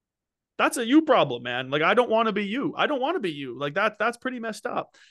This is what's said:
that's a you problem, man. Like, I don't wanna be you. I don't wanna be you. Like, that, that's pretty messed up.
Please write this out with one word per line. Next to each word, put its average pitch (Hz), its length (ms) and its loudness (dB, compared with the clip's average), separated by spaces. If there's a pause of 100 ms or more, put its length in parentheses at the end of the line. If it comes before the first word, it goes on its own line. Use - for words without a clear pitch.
(560)
that's 302 200 2
a 240 100 0
you 285 160 -4
problem, 147 400 2
man. 123 260 -4
Like, 147 140 2
I 180 120 6
don't 240 160 2
wanna 226 200 2
be 208 140 -2
you. 202 320 -2
I 196 100 2
don't 277 140 0
wanna 320 180 -2
be 196 140 -4
you. 135 260 -8
Like, 143 160 -4
that, 214 240 0
that's 226 200 -2
pretty 254 200 -6
messed 220 280 -8
up. - 280 -6 (160)